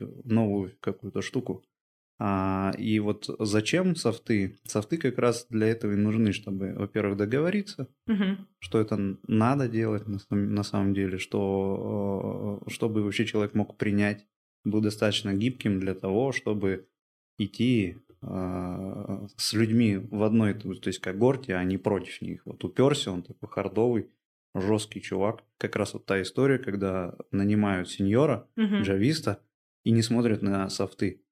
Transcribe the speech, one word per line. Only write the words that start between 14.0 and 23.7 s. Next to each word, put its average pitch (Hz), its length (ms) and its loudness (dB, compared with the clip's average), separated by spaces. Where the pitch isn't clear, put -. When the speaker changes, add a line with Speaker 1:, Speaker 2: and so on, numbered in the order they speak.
Speaker 1:
был 107 160 2
достаточно 104 520 0
гибким 104 480 0
для 95 140 -2
того, 107 380 0
чтобы 98 540 -2
идти, 110 580 0
э, 95 1040 -6
с - 160 -4
людьми 110 440 4
в 107 260 -2
одной, 107 320 4
то, 95 200 -8
то - 140 -4
есть 90 100 -6
когорте, 113 560 2
а 90 100 0
не 95 120 2
против - 440 -2
них. 87 240 -8
Вот - 200 -12
уперся, 131 460 2
он 87 120 -6
такой - 260 -16
хардовый, 107 600 0